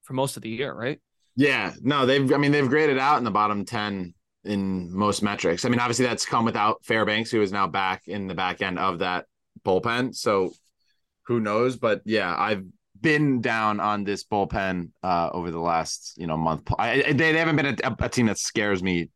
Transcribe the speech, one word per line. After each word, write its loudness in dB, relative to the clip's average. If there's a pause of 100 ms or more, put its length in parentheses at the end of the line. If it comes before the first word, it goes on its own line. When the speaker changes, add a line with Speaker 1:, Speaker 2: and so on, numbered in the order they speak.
Speaker 1:
for -14
most -2
of -16
the -8
year, -6
right? -6 (360)
Speaker 2:
Yeah, 2
no, 2
they've, 4
I 4
mean, 2
they've 2
graded 4
out 4
in 0
the -2
bottom 2
ten -6 (300)
in -2
most 0
metrics. -2
I 2
mean, 2
obviously 0
that's -2
come 0
without 0
Fairbanks, 0
who 2
is 2
now 0
back -2
in -6
the -6
back -2
end -2
of 0
that -2 (380)
bullpen. 0
So 2 (760)
who 0
knows? 0
But 0
yeah, 0
I've 0 (360)
been 2
down 0
on 0
this -4
bullpen, -2 (140)
uh, 2
over -6
the -6
last, -2
you -6
know, 0
month. -2
I, 2
I, 0
they, 2
they 2
haven't 2
been 0
a, -2
a, -2
a -2
team 2
that 2
scares 0
me 0